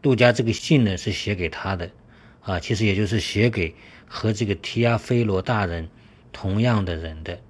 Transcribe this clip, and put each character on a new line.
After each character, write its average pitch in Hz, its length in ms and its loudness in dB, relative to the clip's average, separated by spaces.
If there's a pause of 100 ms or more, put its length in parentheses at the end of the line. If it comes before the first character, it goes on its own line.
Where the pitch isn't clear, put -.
路 135 120 4
加 120 180 6
这 117 120 0
个 113 80 2
信 135 320 4
呢 98 120 0
是 107 140 -4
写 101 240 -4
给 87 140 -4
他 95 260 -6
的， 87 160 -8 (520)
啊， 92 180 -4
其 - 140 -2
实 104 100 0
也 101 100 2
就 104 120 0
是 110 120 -2
写 107 320 2
给 87 240 -4 (320)
和 - 260 -2
这 107 140 -2
个 98 100 0
提 - 280 -2
阿 117 120 4
非 120 280 2
罗 95 180 0
大 107 240 0
人 85 220 -6 (440)
同 98 280 -2
样 113 240 2
的 87 100 -4
人 80 300 -10
的。 90 260 -10